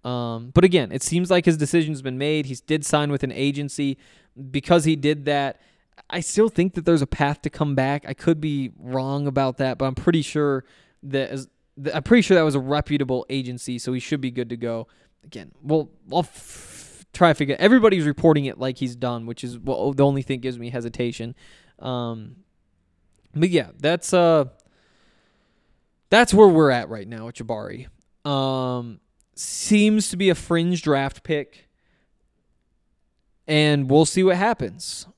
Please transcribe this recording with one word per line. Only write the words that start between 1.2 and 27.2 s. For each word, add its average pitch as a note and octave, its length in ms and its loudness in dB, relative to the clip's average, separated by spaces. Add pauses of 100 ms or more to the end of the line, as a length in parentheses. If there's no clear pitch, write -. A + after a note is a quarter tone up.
like F3+ 140 4
his E3 140 2
decision's D3+ 440 -2
been C3 160 -8
made. D3+ 280 -2
He C3+ 100 -8 (100)
did D#3 200 -2
sign D3 260 0
with C#3 120 -2
an C3 100 -6
agency. C#3 640 -4 (520)
Because D3 360 2
he D#3+ 100 4
did D3 300 -2
that, C#3 340 -2 (500)
I F3 120 -6
still G#3+ 260 2
think F#3+ 280 0
that E3 100 -6
there's E3+ 160 4
a C#3 60 -2
path C#3+ 340 -2
to C#3+ 80 -6
come D3 260 -2
back. C3+ 320 -2
I C3 60 -10
could D#3+ 260 0
be C#3+ 400 -4
wrong C3+ 480 -4
about C3+ 300 -2
that, C3 200 -4
but C3+ 80 -2
I'm C3 100 -4
pretty E3+ 260 2
sure C#3+ 420 -2 (400)
that C3+ 280 -4
is, C3 180 -10 (320)
th-, C#3 120 -6
I'm D3 100 -6
pretty A#3+ 180 6
sure F#3+ 140 4
that E3+ 80 6
was D3+ 120 0
a C#3 40 2
reputable C3+ 680 -2
agency, B2 480 -8
so B2 140 -6
he B2+ 80 -2
should C#3+ 220 -6
be B2+ 100 -6
good B2 180 -6
to A#2+ 60 -8
go. A#2 320 -8 (380)
Again, - 260 -18 (100)
we'll, D3+ 300 -2 (200)
I'll D3+ 80 0
f-, - 920 -12
try - 160 4
to D#3 80 4
figure, C#3 240 -4
everybody's G#3 460 6
reporting D3 400 4
it C3 120 -8
like B2+ 200 -6
he's B2 180 -6
done, A#2+ 300 -6
which A#2 180 -12
is, A#2+ 160 -12
well, C3 320 -2
the C#3 140 4
only C#3 160 2
thing C3 180 -6
gives B2 180 -8
me A#2+ 120 -12
hesitation. A#2+ 680 -8 (440)
Um, A#2+ 580 -10 (1000)
but E3 140 2
yeah, C#3 280 0
that's, E3+ 360 -2
uh, E3 320 4 (1600)
that's A3 240 4
where G#3 140 10
we're D#3+ 240 6
at A#2+ 160 -2
right G2+ 200 -14
now A2+ 180 -14